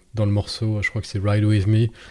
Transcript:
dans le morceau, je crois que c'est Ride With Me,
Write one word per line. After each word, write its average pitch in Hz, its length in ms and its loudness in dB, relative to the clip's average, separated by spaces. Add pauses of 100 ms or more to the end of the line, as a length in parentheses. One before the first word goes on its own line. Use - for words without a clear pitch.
(140)
dans 107 120 0
le 101 60 2
morceau, 104 500 -2
je - 80 -4
crois 107 120 -6
que - 60 -10
c'est 101 160 -6
Ride 104 220 2
With 104 220 2
Me, 110 200 2 (240)